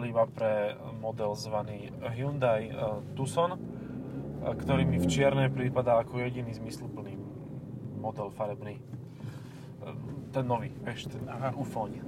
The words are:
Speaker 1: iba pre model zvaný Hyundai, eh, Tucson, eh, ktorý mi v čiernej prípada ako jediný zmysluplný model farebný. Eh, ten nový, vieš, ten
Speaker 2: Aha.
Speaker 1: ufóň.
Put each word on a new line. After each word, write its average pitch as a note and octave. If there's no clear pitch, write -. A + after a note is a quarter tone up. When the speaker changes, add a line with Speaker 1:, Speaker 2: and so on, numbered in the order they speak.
Speaker 1:
iba A#2
pre G#2+
model A2
zvaný G#2
Hyundai, B2
eh, A2+
Tucson, E3+
eh, -
ktorý -
mi -
v -
čiernej C#3
prípada B2+
ako A#2
jediný B2
zmysluplný G#2
model G#2+
farebný. G#2
Eh, -
ten C3+
nový, A#2+
vieš, -
ten A#2+
Speaker 2:
Aha. B2+
Speaker 1:
ufóň. A2+